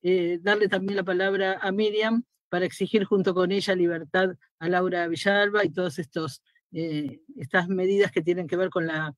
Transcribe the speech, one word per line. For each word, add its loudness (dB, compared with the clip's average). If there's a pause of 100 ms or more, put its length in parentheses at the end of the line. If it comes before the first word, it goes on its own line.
eh, 2
darle 2
también -2
la -2
palabra 0
a -2
Miriam 0 (260)
para 0
exigir 0
junto 2
con 2
ella 0
libertad 0 (240)
a -6
Laura 0
Villalba 2
y 0
todas -4
estos, -8 (300)
eh, -6 (160)
estas 0
medidas 2
que 0
tienen -2
que -2
ver 0
con -2
la -4